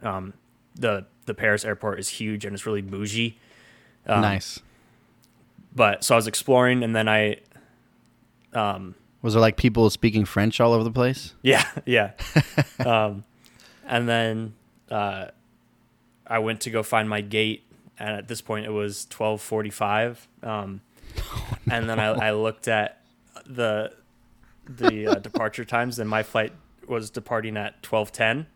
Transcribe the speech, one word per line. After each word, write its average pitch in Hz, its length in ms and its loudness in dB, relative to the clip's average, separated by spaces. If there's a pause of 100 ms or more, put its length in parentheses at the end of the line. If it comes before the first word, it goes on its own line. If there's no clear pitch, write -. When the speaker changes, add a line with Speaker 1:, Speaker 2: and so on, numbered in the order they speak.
Speaker 1:
Um, 95 300 -6 (420)
the, 104 300 0 (220)
the 110 60 -4
Paris 107 300 2
airport 104 340 -4
is 95 120 -8
huge, 107 340 -6
and 101 100 -8
it's 95 120 -10
really 104 160 -2
bougie. 104 540 -4 (720)
Um, 104 140 4
Speaker 2:
Nice. 101 400 0 (1120)
Speaker 1:
But 107 300 4
so 127 120 4
I - 20 8
was 110 100 2
exploring, 123 560 4
and 113 100 -2
then 110 140 2
I, 107 300 4 (1120)
um, 98 440 -4 (280)
Speaker 2:
Was 113 100 2
there, 113 80 6
like, 110 160 6
people 113 320 6
speaking 107 360 2
French 107 340 0
all 117 140 6
over 113 100 4
the 117 80 -2
place? 127 500 0
Speaker 1:
Yeah, 127 240 4 (120)
<laughs> - 100 -10
yeah. 107 240 2 (340)
Speaker 2:
<laughs> - 400 -2
Speaker 1:
Um, 107 380 2 (640)
and 120 200 0
then, 113 460 0 (380)
uh, 98 360 -4 (1000)
I 113 120 0
went 110 220 -2
to - 80 -8
go 110 140 -2
find 107 260 0
my 104 120 -2
gate, 107 420 -2 (340)
and 107 180 -6
at 101 120 -12
this 113 140 -10
point 107 260 -6
it - 40 -8
was 104 340 -6
twelve 107 360 -2
forty-five. 110 840 -2 (160)
Um, 101 380 -8 (340)
Speaker 2:
<laughs> - 60 -6 (140)
Oh, - 220 -8 (140)
Speaker 1:
and 113 180 -2
then 110 100 -2
I, 107 140 2
Speaker 2:
no. 117 60 -2
Speaker 1:
I 110 120 0
looked 110 360 -2
at 107 340 0 (440)
the, 113 480 -2 (760)
the, 107 400 -2
uh, - 80 2
departure 110 500 -4
times, 120 340 -2
and 107 100 -4
my 110 140 0
flight 110 300 -2 (340)
was 113 220 -6
departing 110 480 -6
at 104 240 -8
twelve 107 300 -2
ten. 123 340 0 (100)